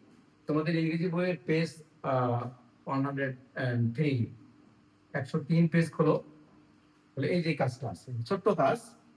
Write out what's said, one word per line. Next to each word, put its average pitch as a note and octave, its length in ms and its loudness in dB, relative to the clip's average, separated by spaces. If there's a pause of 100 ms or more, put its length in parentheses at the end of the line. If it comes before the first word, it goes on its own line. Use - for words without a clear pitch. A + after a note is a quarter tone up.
(480)
তোমাদের D#3 280 0
ইংরেজি E3 340 0
বইয়ের F3 360 0
পেজ, D#3+ 380 0 (200)
আহ, B2 460 0 (380)
ওয়ান C3+ 180 0
হান্ড্রেড C#3 300 -4 (180)
অ্যান্ড A#2+ 420 0
থ্রি, C3 300 2 (880)
একশো D3 260 -2
তিন E3 280 4
পেজ E3 240 2
খোলো। D3+ 320 2 (920)
বলে C3+ 100 -2
এই F3+ 140 2
যে D#3+ 120 0
কাজটা C3 360 -2
আছে, - 220 -12 (140)
ছোট্ট G3 240 0
কাজ, C#3 300 2 (380)